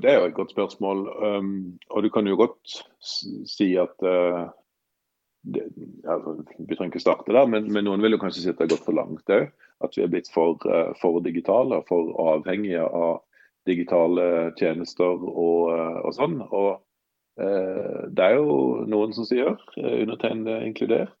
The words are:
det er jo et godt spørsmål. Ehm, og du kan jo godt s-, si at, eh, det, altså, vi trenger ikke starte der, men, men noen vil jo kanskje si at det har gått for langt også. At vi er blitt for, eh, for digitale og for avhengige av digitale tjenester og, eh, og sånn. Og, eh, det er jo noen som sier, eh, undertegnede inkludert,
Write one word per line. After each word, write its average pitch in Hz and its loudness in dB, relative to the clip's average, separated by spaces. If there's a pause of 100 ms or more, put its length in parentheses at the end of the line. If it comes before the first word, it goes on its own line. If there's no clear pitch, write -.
det 131 6
er 117 6
jo 90 4
et 73 -8
godt - -4
spørsmål. 98 -2 (280)
Ehm, 98 -2 (360)
og 104 2
du - 4
kan 104 2
jo 95 2
godt 120 2 (400)
s-, - -10 (240)
si 95 2
at, 90 0
eh, 87 2 (1000)
det, - -6 (400)
altså, 80 -4 (260)
vi 82 -8
trenger 90 -6
ikke 87 -8
starte - 2
der, 127 6
men, 107 0
men 101 0
noen 98 0
vil 110 4
jo 101 2
kanskje 90 -4
si 90 0
at - -4
det 82 2
har 82 2
gått - -6
for 82 0
langt - -4
også. 131 4 (320)
At - -6
vi 101 2
er 87 -2
blitt 90 -4
for, 82 2
eh, 82 2
for 85 2
digitale 95 0
og - -10
for 85 0
avhengige 85 0
av 85 -2 (420)
digitale 87 2
tjenester 87 0
og, 85 2
eh, 82 -2
og 78 -4
sånn. 151 -2 (100)
Og, 98 0 (580)
eh, 95 -2
det - 2
er 107 6
jo 135 2
noen 107 0
som 117 -6
sier, 135 0 (220)
eh, 120 -2
undertegnede 113 -4
inkludert, 113 0